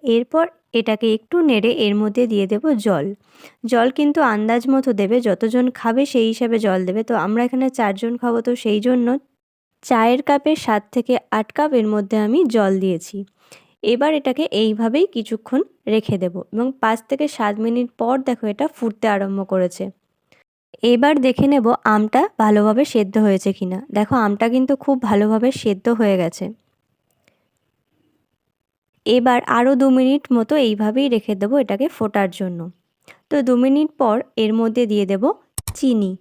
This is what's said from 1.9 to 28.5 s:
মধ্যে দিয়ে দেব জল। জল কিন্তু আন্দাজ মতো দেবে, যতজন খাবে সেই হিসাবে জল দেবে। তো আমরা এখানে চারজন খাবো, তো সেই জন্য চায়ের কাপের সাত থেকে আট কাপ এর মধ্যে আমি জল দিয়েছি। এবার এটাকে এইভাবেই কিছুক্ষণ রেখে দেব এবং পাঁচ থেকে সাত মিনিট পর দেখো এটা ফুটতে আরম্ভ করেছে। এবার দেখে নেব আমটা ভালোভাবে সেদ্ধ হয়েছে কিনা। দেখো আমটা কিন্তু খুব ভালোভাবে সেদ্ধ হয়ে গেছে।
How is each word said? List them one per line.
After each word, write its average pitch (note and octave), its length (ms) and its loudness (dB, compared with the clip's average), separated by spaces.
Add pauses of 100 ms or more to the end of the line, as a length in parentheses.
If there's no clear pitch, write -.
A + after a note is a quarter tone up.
মধ্যে G#3+ 320 0
দিয়ে G#3 200 0
দেব G#3+ 160 -4 (220)
জল। E3+ 200 0 (680)
জল A#3+ 200 2
কিন্তু D4 280 0 (140)
আন্দাজ A3 340 0
মতো C4+ 260 2
দেবে, G3+ 280 0
যতজন A3+ 440 0 (140)
খাবে A#3 260 0
সেই A#3 220 0
হিসাবে A3+ 320 -2
জল G3 260 0
দেবে। F#3 180 -4
তো A#3 120 -4
আমরা G#3 280 -2
এখানে B3+ 260 -2
চারজন A#3 480 -4
খাবো, A#3 240 -2
তো A#3+ 140 -4
সেই G#3+ 260 -2
জন্য B3 260 0 (760)
চায়ের A#3+ 400 2
কাপের D4 420 0
সাত G#3 260 0
থেকে B3+ 220 -2 (180)
আট G#3+ 220 -2
কাপ D4+ 200 0
এর A3+ 140 2
মধ্যে G#3+ 300 -2
আমি G#3+ 220 2 (160)
জল G3 240 2
দিয়েছি। F#3 380 -4 (680)
এবার B3+ 300 2
এটাকে C#4 300 -2 (200)
এইভাবেই A3+ 440 0
কিছুক্ষণ A3+ 540 -4 (260)
রেখে G#3+ 300 0
দেব F3+ 180 -4 (160)
এবং A#3 160 -2 (140)
পাঁচ A3+ 260 0
থেকে C4 200 -2
সাত G#3 320 -4
মিনিট A#3+ 280 -2 (100)
পর A#3+ 180 0 (100)
দেখো A#3+ 220 -4
এটা G#3 180 -4 (100)
ফুটতে A3+ 320 -6
আরম্ভ G3 400 -2
করেছে। F#3 360 -2 (1000)
এবার B3 380 4
দেখে B3+ 260 2
নেব C#4 180 2 (200)
আমটা G#3+ 360 0 (180)
ভালোভাবে G#3+ 460 2
সেদ্ধ G#3 300 -2 (100)
হয়েছে G3 280 0
কিনা। F#3 260 -6 (180)
দেখো G#3+ 180 0
আমটা G#3 340 0
কিন্তু C4 260 0
খুব C#4 260 -2
ভালোভাবে G#3+ 480 2 (120)
সেদ্ধ G3+ 240 -4 (140)
হয়ে G3+ 180 2
গেছে। E3+ 280 -4 (2500)